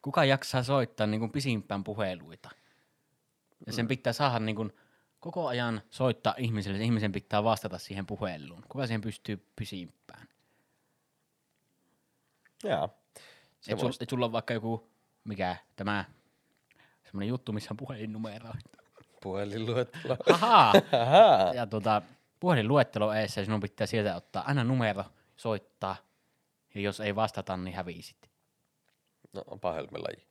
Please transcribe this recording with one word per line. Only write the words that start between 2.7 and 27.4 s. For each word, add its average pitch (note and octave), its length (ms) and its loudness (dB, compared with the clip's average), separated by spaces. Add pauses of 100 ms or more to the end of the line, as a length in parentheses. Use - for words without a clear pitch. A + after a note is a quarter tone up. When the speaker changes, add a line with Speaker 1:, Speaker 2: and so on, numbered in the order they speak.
Speaker 1:
Ja A2 60 -8
sen A#2 120 0
Speaker 2:
Mm. G#2+ 40 -6
Speaker 1:
pitää B2 240 -2
saada, B2+ 260 2
niinku, A2 300 -4 (500)
koko E3+ 280 -6
ajan A#2+ 420 -2
soittaa A#2+ 480 0
ihmiselle, G#2+ 400 -2
sen A2 80 -2
ihmisen A2 260 2
pitää G#2 320 0
vastata G#2+ 340 0
siihen F#2+ 280 -10
puheluun. F2 640 -8
Kuka C3+ 180 -4
siihen A2+ 140 -2
pystyy G#2 440 -8 (100)
pisimpään? - 720 -14 (2250)
Speaker 2:
Jaa. F#2+ 260 0 (720)
Se G#2+ 100 -6
Speaker 1:
Et G#2 80 -2
sul-, A2+ 60 0
Speaker 2:
voisi B2 180 -2
Speaker 1:
et A#2+ 60 -10
sulla B2 160 0
on A2+ 60 -2
vaikka A#2 220 -2
joku, A2+ 360 -4 (340)
mikä F#2+ 320 -2 (200)
tämä, G2+ 300 -4 (1000)
semmonen G2 260 -6
juttu, B2 240 -6
missä G#2 200 -6
on G#2+ 40 -8
puhelinnumeroita. A2+ 920 -10 (540)
Speaker 2:
Puhelinluettelo. A2+ 960 -4 (160)
Speaker 1:
Ahaa. E3+ 400 8 (280)
Speaker 2:
Ahaa. C3 520 8
Speaker 1:
Ja, A#2+ 140 -2
tota, G#2+ 340 0 (380)
puhelinluettelo A#2+ 760 4
eessä, G#2+ 320 -2
sinun G#2+ 140 0
pitää G2+ 280 -4
sieltä G#2 280 0
ottaa - 320 -8
aina C#3 160 2
numero, A2+ 400 0 (320)
soittaa. G2 600 -6 (800)
Ja G2+ 60 -4
jos G2+ 180 -2
ei G#2 160 -2
vastata, G2 420 -2